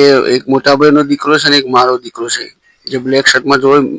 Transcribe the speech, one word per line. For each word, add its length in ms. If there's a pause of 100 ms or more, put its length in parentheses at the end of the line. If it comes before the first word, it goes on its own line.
(340)
એક 140
મોટા 280
ભાઈનો 280
દીકરો 340
છે 120
ને 80
એક 100
મારો 300
દીકરો 320
છે. 160 (420)
જે 100
બ્લેક 300
શર્ટમાં 340
જોડે 200 (180)